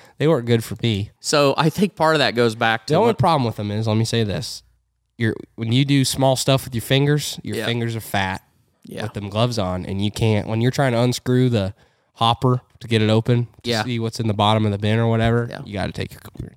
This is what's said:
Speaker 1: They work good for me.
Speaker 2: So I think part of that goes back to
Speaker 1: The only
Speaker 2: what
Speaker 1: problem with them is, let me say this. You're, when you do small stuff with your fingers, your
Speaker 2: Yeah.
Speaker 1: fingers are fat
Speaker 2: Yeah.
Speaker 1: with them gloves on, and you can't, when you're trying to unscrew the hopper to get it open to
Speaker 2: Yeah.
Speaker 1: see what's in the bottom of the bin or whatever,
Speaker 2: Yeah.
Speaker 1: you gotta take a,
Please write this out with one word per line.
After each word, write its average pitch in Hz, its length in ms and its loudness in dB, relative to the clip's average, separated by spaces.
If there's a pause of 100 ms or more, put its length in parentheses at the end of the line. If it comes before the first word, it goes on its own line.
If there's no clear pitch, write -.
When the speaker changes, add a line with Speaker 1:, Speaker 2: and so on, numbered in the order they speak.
(180)
Speaker 1:
They 147 120 2
work 131 160 0
good 117 180 2
for - 180 -10
me. 104 380 0
Speaker 2:
So 143 380 2
I 156 120 2
think 185 280 -2
part 160 180 4
of 151 40 2
that 110 160 2
goes 117 200 2
back 113 320 0
to 143 60 0
Speaker 1:
The 160 60 4
only 233 100 4
Speaker 2:
what 220 80 0
Speaker 1:
problem 160 280 2
with 113 120 -4
them 104 120 -4
is, 107 160 -4
let 107 120 2
me 113 80 2
say 117 180 0
this. - 400 -6 (540)
You're, 110 180 0 (200)
when 113 180 -4
you 131 100 4
do 139 220 2
small 135 320 0
stuff 135 260 0
with - 100 -12
your 113 100 -4
fingers, 143 600 0
your 107 140 -6
Speaker 2:
Yeah. 110 80 -6
Speaker 1:
fingers 117 320 -2
are - 20 -8
fat 95 420 -4 (440)
Speaker 2:
Yeah. - 180 -10
Speaker 1:
with 104 100 -8
them 104 140 -8
gloves 110 320 -2
on, 92 260 -4
and 98 160 -6
you 104 100 -2
can't, 110 360 0
when 113 140 -2
you're 127 100 2
trying 135 220 0
to 113 80 0
unscrew 123 480 0
the 104 240 0 (400)
hopper 123 480 2 (180)
to - 80 -14
get 110 140 2
it 107 80 2
open 117 400 2 (140)
to 120 60 -6
Speaker 2:
Yeah. 110 140 0
Speaker 1:
see 117 160 -4
what's 113 220 -4
in 110 80 -2
the 104 40 0
bottom 107 320 4
of 104 60 0
the 101 60 -2
bin 107 220 0
or 117 80 2
whatever, 113 420 2
Speaker 2:
Yeah. - 160 -10
Speaker 1:
you 101 80 -10
gotta 90 180 -4
take - 240 -8
a, - 40 -20 (380)